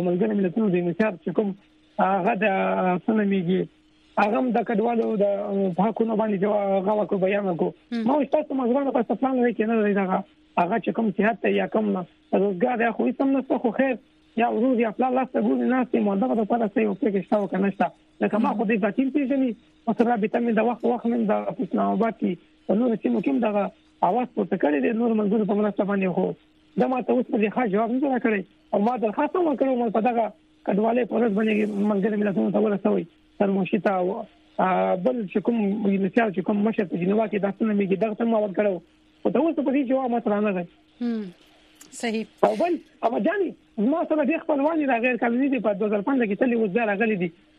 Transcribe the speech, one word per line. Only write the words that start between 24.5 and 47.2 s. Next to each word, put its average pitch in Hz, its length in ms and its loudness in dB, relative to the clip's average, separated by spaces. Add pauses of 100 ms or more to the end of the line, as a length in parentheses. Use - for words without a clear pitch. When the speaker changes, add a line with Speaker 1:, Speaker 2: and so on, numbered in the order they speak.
Speaker 1:
کړی 294 260 2
دی، 254 80 2 (100)
نورو 233 140 2
ملګرو 214 360 2
په 208 40 0
مرسته 208 300 0
باندې، 190 320 0
خو 180 160 0 (480)
دا 247 120 2
ما 254 80 -2
ته 233 120 0
اوس 247 200 0
په 247 100 0
دې 214 120 2
خاص 254 200 0
جواب 220 180 0
نه 254 80 0
دی 294 120 0
راکړی. 233 300 0 (320)
او 208 120 2
ما 247 100 0
درخواست 240 400 -2
هم 359 120 2
ورکړی، 269 200 0 (120)
ما 240 160 0
په 220 40 0
دغه 226 320 0 (340)
کډوالۍ 226 440 2
په - 80 -4
ورځ 226 200 2
باندې 220 160 0 (360)
ملګرو 208 320 0
ملتونو 208 280 0
ته 202 80 2
ورسوئ، 202 460 0 (340)
سرموشي 196 400 0
ته 190 120 0
او، 190 340 -2 (340)
آ، 190 360 2 (100)
بل 247 220 -2
چې 214 200 -2
کوم 233 100 2 (360)
یونیسیال 196 380 0
چې 185 100 -6
کوم 202 280 0
مشر 220 160 -2
په 165 120 -6
جنیوا 202 300 0
کې 208 180 -2
دا 202 60 0
څه 196 180 -6
نومېږي، 202 360 0
دغه 214 100 -2
ته 233 100 -4
ما 226 220 2
ورکړی 208 200 0
و. 185 120 0 (440)
خو 214 80 0
تر 202 80 0
اوسه 302 240 0
په 254 100 0
دې 269 160 0
جواب 262 220 0
ما 233 100 0
ته 233 100 -2
رانغی. 202 360 0 (340)
Speaker 2:
هم، 220 320 -4 (600)
صحیح. 220 320 -4 (200)
Speaker 1:
او 208 120 4
بل، 330 220 0 (240)
اما 240 160 0
جانې، 339 320 0 (340)
زما 311 240 2
سره 302 160 2
ډېر 311 200 0
خپلوان 311 340 0
دي، 294 80 0
دا 247 120 2
غیر 247 180 0
قانوني 247 320 0
دي، 262 100 0
په 208 140 0
دوه 208 160 -2
زره 202 140 -2
پنځه 262 260 0
کې 196 100 -2
تللي، 247 160 2
اوس 220 160 0
بیا 226 140 0
راغلي 214 320 0
دي. 175 160 -2 (260)